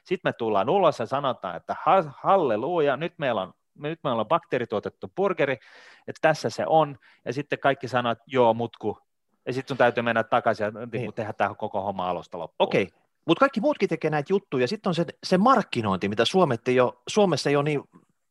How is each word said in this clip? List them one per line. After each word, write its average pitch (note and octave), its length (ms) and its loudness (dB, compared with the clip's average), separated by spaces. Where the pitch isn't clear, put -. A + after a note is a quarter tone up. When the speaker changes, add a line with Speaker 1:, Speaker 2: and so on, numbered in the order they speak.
Speaker 1:
sit F3+ 200 -6
me C3+ 80 0
tullaan G#2+ 380 0
ulos F3+ 280 2
ja A#2 80 -4
sanotaan, B2+ 500 -4
että - 260 -8
ha-, D#3+ 340 2
halleluja, D3 800 0
nyt E3 220 -8
meillä A#2 240 -2
on, F#2 100 -10
nyt D3+ 300 -10
meillä A#2+ 160 -2
on G#2+ 80 -2
bakteerituotettu A#2+ 880 -4
burgeri, E3 360 0
että - 120 -14
tässä D3+ 300 2
se A2 160 -4
on, D3 320 2
ja B2 80 -6
sitten C#3 260 -6
kaikki C3+ 300 0
sanoo, A#2+ 240 0
että - 140 -8
joo, B2 280 4
mut A#2 220 -4
ku, G#2 220 -6
ja B2+ 60 -6
sit C3 160 -6
sun C3+ 80 -6
täytyy A#2+ 260 4
mennä A2+ 220 0
takaisin A2+ 400 0
ja, G#2+ 60 -2
niinku, A2+ 220 -12
Speaker 2:
Niin. A#2 220 -6
Speaker 1:
tehdä G#2+ 180 -8
tää G#2 220 -2
koko G#2+ 280 -6
homma F#2+ 280 -4
alusta F2 280 -8
loppuun. E2+ 300 -2
Speaker 2:
Okei, G#2+ 200 0
mut - 120 2
kaikki C4+ 220 2
muutkin G#3 280 0
tekee D#3+ 220 -2
näitä D3+ 220 -2
juttuja, C3+ 360 0
sit G#3+ 180 -6
on F3 80 0
se, E3+ 100 0
se F#3 140 2
markkinointi, A#2 680 2
mitä A2 160 0
Suomet C#3+ 440 2
ei B2+ 120 4
oo, B2 280 0
Suomessa E3+ 420 2
ei C#3+ 60 2
oo C#3+ 60 2
niin C#3+ 200 -2